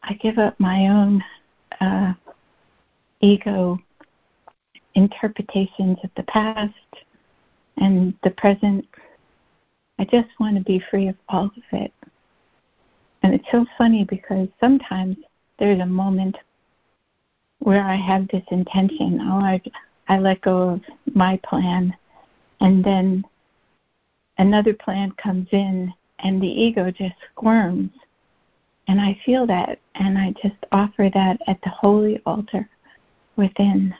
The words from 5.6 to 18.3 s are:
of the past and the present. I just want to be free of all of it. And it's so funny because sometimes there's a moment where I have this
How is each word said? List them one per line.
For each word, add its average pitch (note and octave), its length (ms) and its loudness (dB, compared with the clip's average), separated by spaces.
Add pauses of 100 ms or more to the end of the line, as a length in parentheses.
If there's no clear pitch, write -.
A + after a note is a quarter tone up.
of F#3+ 140 -10
the - 80 -8
past G#3+ 500 -2 (1000)
and F#3 380 2 (100)
the F#3 60 4
present. G3+ 560 0 (1120)
I F#3+ 60 -2
just A3+ 240 2 (120)
want G#3+ 160 0
to F#3+ 80 -2
be F#3 260 0
free G3 180 0
of F#3+ 80 -6 (120)
all F#3+ 160 -2
of G#3 180 -8 (100)
it. G#3 200 -6 (1300)
And F#3+ 120 4
it's - 160 -4
so A#3+ 160 2 (100)
funny A3+ 280 2
because F#3+ 440 -4 (100)
sometimes F#3+ 580 0 (420)
there's G3+ 220 2
a F3+ 60 -2
moment F#3+ 500 -2 (1200)
where G3+ 240 2
I F#3+ 120 -2
have F#3+ 320 -2
this F#3 220 -4